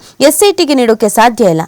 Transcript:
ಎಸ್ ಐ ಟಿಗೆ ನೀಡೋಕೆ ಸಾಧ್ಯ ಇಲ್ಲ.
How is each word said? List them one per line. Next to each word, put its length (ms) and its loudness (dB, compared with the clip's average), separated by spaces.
ಎಸ್ 280 2
ಐ 20 -2
ಟಿಗೆ 220 -2
ನೀಡೋಕೆ 360 0
ಸಾಧ್ಯ 360 0
ಇಲ್ಲ. 220 0